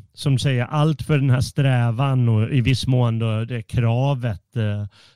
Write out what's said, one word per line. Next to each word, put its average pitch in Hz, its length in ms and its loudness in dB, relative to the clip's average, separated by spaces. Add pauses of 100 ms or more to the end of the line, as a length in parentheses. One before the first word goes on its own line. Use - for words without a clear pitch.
(140)
som 139 200 -2
du 123 60 2
säger, 127 260 0
allt 151 360 0
för 156 160 0
den 135 120 2
här 127 120 2
strävan 127 880 0
och 110 240 2
i 135 80 2
viss 127 260 0
mån 120 320 2
då 113 260 -2
det 117 180 -8
kravet, 120 920 -2
eh, 104 300 -4 (300)